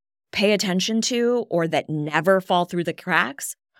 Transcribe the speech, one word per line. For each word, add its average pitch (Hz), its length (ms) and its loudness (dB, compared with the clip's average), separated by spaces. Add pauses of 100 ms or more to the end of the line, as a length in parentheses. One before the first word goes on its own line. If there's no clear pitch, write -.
(340)
pay 208 180 2
attention 208 500 0
to 240 480 0
or 165 200 0
that 147 200 -2
never 156 520 2
fall 175 240 0
through 175 180 -4
the 165 100 -4
cracks 180 640 -4 (240)